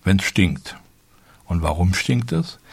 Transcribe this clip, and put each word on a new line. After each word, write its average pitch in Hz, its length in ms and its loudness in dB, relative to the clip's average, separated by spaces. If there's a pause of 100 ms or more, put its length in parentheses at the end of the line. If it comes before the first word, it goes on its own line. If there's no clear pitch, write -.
wenn's 95 200 2
stinkt? - 540 -2 (680)
Und 85 160 -2
warum 80 320 2
stinkt 120 400 -2
es? 165 260 -2 (140)